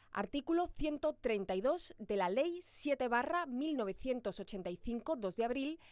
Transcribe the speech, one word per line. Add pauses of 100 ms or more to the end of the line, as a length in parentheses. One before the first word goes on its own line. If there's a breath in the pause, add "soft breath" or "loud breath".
(120)
Artículo
ciento
treinta
y
dos
de
la
Ley
siete
barra
mil
novecientos
ochenta
y
cinco,
dos
de
abril, (120)